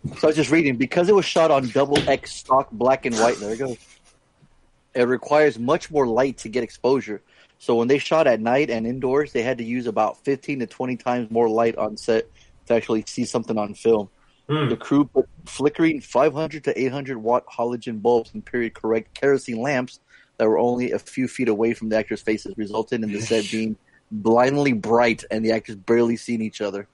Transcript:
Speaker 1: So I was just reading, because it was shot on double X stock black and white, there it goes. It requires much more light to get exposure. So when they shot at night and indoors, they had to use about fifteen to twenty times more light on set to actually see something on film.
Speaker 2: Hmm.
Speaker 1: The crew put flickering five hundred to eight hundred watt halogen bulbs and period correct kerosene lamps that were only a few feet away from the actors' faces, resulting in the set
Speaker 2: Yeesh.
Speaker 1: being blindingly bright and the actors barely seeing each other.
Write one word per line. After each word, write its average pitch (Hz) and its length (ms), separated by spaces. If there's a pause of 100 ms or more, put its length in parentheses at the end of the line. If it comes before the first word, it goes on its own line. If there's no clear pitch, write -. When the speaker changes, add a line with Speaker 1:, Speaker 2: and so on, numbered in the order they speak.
(180)
Speaker 1:
So - 60
I - 40
was 156 80
just 143 160
reading, 151 260
because 170 320
it 214 60
was 185 100
shot 165 260
on 135 180
double 139 280 (120)
X - 260
stock 135 360
black 123 340
and 120 100
white, 113 220
there 104 160
it 113 40
goes. 127 200 (1160)
It 123 100
requires 127 560
much 127 320
more 143 160
light 123 320
to 110 100
get 117 140
exposure. 110 580 (360)
So - 180
when 117 120
they 143 100
shot 156 300
at 113 120
night 127 300
and 113 160
indoors, 131 480
they 120 80
had 123 160
to 117 60
use 120 240
about 107 360
fifteen 139 360
to 113 80
twenty 127 280
times 120 360
more 117 180
light 113 280
on 107 200
set 113 300 (400)
to 120 80
actually 110 320
see 123 180
something 117 320
on 104 160
film. 110 360 (400)
Speaker 2:
Hmm. 147 200
Speaker 1:
The 117 80
crew 143 280
put - 220 (180)
flickering 151 560
five 139 320
hundred 151 320
to 135 140
eight 127 120
hundred 135 260
watt 113 300
halogen 117 540
bulbs 117 320
and 110 120
period 120 280
correct 110 420
kerosene 131 460
lamps 127 380 (380)
that 110 100
were 107 120
only 120 320
a 151 80
few - 280
feet 123 220
away 113 240
from 110 160
the 107 80
actors' 110 240
faces, 104 360
resulting 110 460
in 107 80
the 101 100
set 113 240
Speaker 2:
Yeesh. 95 60
Speaker 1:
being 110 260 (340)
blindingly 123 640
bright 113 580
and 110 120
the 113 100
actors 110 240
barely 117 400
seeing 117 240
each 110 200
other. 101 320